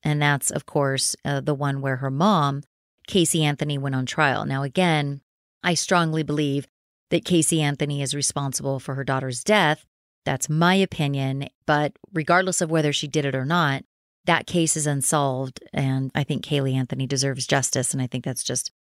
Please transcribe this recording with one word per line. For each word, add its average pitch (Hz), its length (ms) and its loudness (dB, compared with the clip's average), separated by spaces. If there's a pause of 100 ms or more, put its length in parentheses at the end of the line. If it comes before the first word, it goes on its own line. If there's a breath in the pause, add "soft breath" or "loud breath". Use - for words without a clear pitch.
And 151 180 0
that's, 143 300 2
of 147 140 -4
course, 135 480 0 (120)
uh, 139 160 -2
the 147 120 -2
one 139 280 -2
where 135 160 -2
her 135 140 -4
mom, 147 520 2 (440)
Casey 170 360 2
Anthony, 147 340 -2
went 135 180 -2
on 131 100 -2
trial. 135 400 0
Now, 139 180 -2
again, 143 580 0 (420)
I 175 100 2
strongly 160 500 2
believe 143 420 0 (440)
that - 160 0
Casey 165 360 2
Anthony 143 400 -2
is 139 120 -4
responsible 135 640 -4
for 135 160 -8
her 139 80 -6
daughter's 131 400 -4
death. 175 420 2 (380)
That's 143 260 -4
my 170 260 4
opinion. 139 760 0 (160)
But 147 320 2 (160)
regardless 180 480 2
of 160 100 -2
whether 151 220 2
she 143 160 -4
did 143 160 0
it 135 100 -2
or 131 100 -2
not, 151 380 0 (420)
that 170 220 0
case 165 300 0
is 147 100 -2
unsolved, 139 720 0 (140)
and 135 420 0
I 147 80 0
think - 220 -4
Caylee 135 300 0
Anthony 131 300 -2
deserves 131 420 -2
justice, - 460 0
and 135 80 -2
I 127 60 -2
think 127 160 -6
that's 131 200 -6
just - 280 -6 (240)